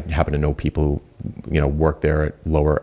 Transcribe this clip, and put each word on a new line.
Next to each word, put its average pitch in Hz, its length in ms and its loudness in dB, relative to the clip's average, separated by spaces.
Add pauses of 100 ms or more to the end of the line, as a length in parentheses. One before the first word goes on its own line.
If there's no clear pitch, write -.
happen 73 240 0
to 73 60 0
know 76 140 0
people 76 300 -2
who, - 680 -6
you 78 80 2
know, 73 80 4
work 76 340 0
there 76 220 2
at - 240 -6
lower 76 360 2